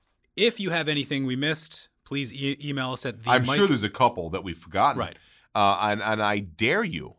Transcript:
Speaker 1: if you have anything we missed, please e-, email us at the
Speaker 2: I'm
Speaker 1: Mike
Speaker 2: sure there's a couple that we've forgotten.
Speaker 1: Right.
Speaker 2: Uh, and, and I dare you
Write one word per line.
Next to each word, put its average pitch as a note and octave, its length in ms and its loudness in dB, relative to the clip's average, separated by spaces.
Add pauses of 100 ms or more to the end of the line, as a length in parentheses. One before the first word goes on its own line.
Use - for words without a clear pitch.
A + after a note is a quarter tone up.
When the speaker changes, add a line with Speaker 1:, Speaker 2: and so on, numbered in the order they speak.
(380)
Speaker 1:
if A3 220 2
you F#3+ 100 -2
have E3 180 -2
anything C#3+ 380 -2
we B2+ 100 -2
missed, D3 540 -4 (160)
please C#3 280 -6
e-, C#3 300 -4
email C3+ 300 -6
us B2+ 120 -6
at A2 180 -8
the A#2 80 -4
Speaker 2:
I'm B2 140 6
Speaker 1:
Mike C#3 120 2
Speaker 2:
sure G3 100 4
there's B2 160 2
a G#2 60 0
couple G#2+ 400 2
that F2+ 140 -4
we've F2 140 -6
forgotten. A2+ 420 0
Speaker 1:
Right. F2 180 -8 (380)
Speaker 2:
Uh, G2+ 260 6
and, G#2+ 220 0
and G#2+ 180 0
I G#2 180 0
dare A2 440 -2
you D#2+ 360 -10